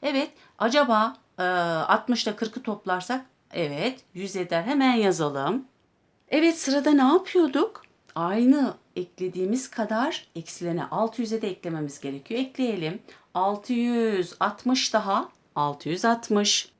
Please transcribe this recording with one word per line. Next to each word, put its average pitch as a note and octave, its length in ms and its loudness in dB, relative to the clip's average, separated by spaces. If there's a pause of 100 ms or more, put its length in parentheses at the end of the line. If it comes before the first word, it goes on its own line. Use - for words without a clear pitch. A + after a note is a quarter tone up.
Evet, C#4 280 -2 (280)
acaba, A#3 580 2 (220)
e, F#3 40 -2
altmış F3+ 800 0
ile G#3+ 120 -4
kırkı - 260 -8
toplarsak, G3+ 640 -4 (240)
evet, E3 500 -4 (140)
yüz F#3+ 220 -8
eder. F3 260 -2
Hemen C4 320 2
yazalım. E3 720 0 (640)
Evet, D#4+ 300 4
sırada C#4 320 2
ne C#4+ 120 6
yapıyorduk? E4 800 2 (320)
Aynı A#3 600 2 (220)
eklediğimiz F#3 760 -4
kadar A#3 560 -4 (100)
eksilene E3 480 -6
altı G#3 360 -2
yüze A3 220 -2
de G#3+ 80 -4
eklememiz D#3+ 500 -8
gerekiyor. C#3 400 -6
Ekleyelim. A3 600 -4 (320)
Altı G#3 380 0
yüz A#3 680 0
altmış B3 520 0
daha G#3 360 0 (280)
altı D3 320 -2
yüz F3 160 -4
altmış. G#3 640 2 (120)